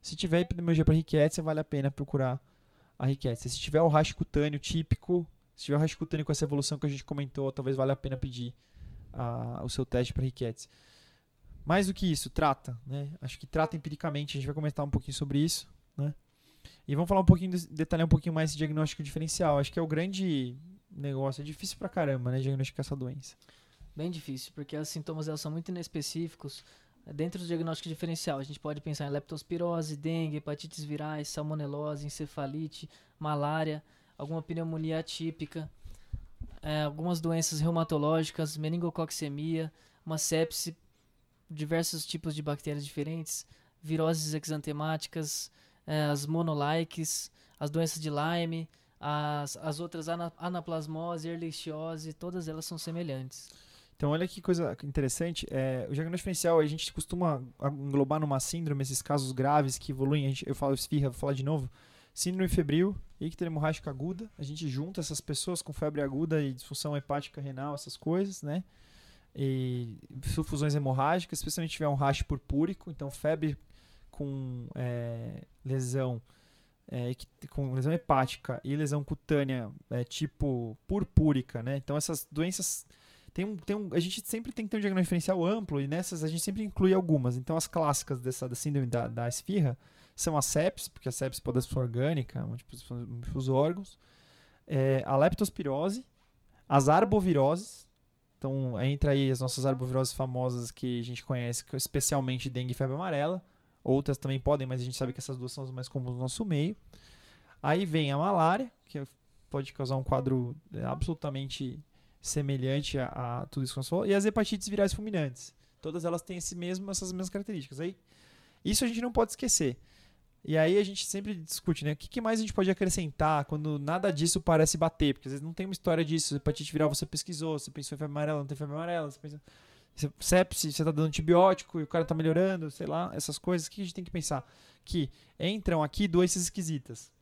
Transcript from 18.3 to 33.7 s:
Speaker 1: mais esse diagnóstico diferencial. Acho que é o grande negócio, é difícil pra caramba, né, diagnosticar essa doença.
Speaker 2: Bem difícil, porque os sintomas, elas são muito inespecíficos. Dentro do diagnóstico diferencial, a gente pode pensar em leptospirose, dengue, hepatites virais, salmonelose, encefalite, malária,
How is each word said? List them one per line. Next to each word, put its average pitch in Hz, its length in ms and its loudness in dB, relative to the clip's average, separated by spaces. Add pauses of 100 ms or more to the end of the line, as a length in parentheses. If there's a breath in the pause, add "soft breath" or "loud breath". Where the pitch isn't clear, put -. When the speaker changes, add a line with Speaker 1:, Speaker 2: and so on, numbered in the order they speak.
Speaker 1:
mais 160 160 2
esse 151 60 -6
diagnóstico 151 460 0
diferencial. 151 560 2
Acho 139 120 2
que - 80 -4
é 170 40 2
o 160 40 0
grande 156 720 0 (340)
negócio, 139 520 -4
é - 20 -8
difícil 156 320 -8
pra - 100 -8
caramba, 135 440 0
né, 131 100 0
diagnosticar 135 460 -2
essa 143 100 -4
doença. 131 400 -8 (580 soft breath)
Speaker 2:
Bem 160 160 -4
difícil, 143 440 -10
porque 147 240 -10
os 151 100 -6
sintomas, 156 400 -6
elas 151 140 -6
são 151 100 -6
muito 165 160 -6
inespecíficos. 165 960 -6 (400 soft breath)
Dentro 156 340 -4
do 175 80 -8
diagnóstico 165 440 -4
diferencial, 160 480 -4
a 139 40 -6
gente 143 160 -12
pode 147 220 -6
pensar 147 260 -6
em 143 40 -6
leptospirose, 160 840 -4
dengue, 156 440 -2
hepatites 147 440 -8
virais, 151 460 -6
salmonelose, 147 760 -4
encefalite, 151 840 -8 (300 soft breath)
malária, 151 640 -2 (320 soft breath)